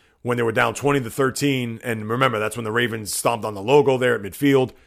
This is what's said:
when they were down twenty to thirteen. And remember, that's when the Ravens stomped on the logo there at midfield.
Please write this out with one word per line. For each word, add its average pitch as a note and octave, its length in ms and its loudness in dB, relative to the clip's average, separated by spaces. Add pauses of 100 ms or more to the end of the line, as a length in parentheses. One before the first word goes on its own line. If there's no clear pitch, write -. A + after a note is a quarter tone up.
(220)
when A#2+ 140 -2
they A#2+ 60 0
were A#2 100 0
down A#2 220 2
twenty C#3+ 260 0
to A2+ 100 -6
thirteen. C3 760 -2
And A2 240 -4
remember, A#2+ 300 0
that's G#2+ 180 -4
when A#2 80 -6
the A2 80 -4
Ravens A2+ 400 -2
stomped A#2 320 -2
on G#2+ 100 -4
the G2 80 -10
logo C3+ 360 4
there B2 160 2
at G#2+ 80 -6
midfield. C3 500 2 (140)